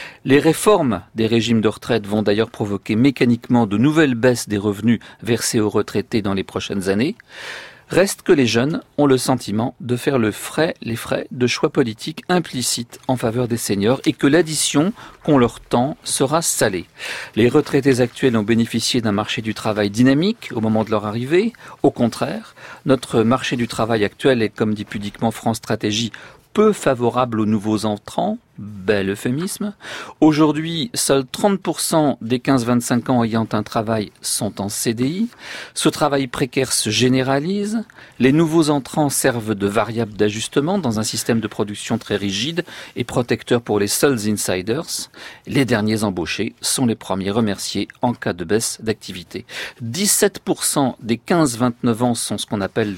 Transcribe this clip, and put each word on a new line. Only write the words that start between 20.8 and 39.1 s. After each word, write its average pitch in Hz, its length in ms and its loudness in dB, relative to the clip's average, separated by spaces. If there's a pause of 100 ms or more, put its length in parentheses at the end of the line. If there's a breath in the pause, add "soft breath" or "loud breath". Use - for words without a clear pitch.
de 101 60 -6
leur 107 160 0
arrivée. 139 480 0 (280 loud breath)
Au 143 80 4
contraire, 139 640 -2 (300 loud breath)
notre 131 380 2
marché 127 340 2
du 120 120 -2
travail 113 360 0
actuel 123 380 2
est, 104 80 0
comme 107 240 0
dit 98 100 -6
pudiquement 107 460 -6
France - 260 -2
Stratégie, 110 560 -4 (400 loud breath)
peu 214 220 4
favorable 120 640 0
aux 107 60 2
nouveaux 107 400 0
entrants. 170 500 -4 (240)
Bel 104 500 -2
euphémisme. 165 640 -4 (480 loud breath)
Aujourd'hui, 156 720 2
seuls 139 320 0
trente 196 360 0
pour - 180 -4
cent 151 420 2
des 120 200 -2
quinze 131 240 2
vingt-cinq 123 440 0
ans 127 140 2
ayant 113 300 0
un 107 100 0
travail 110 480 -4 (100)
sont - 400 -4
en 101 80 -4
C 117 260 -2
D 123 120 -2
I. 196 220 -2 (460 loud breath)
Ce - 140 0
travail 143 380 0
précaire 131 460 -2
se - 180 -2
généralise. 143 920 0 (340 loud breath)
Les 131 140 4
nouveaux 160 380 4
entrants 143 400 0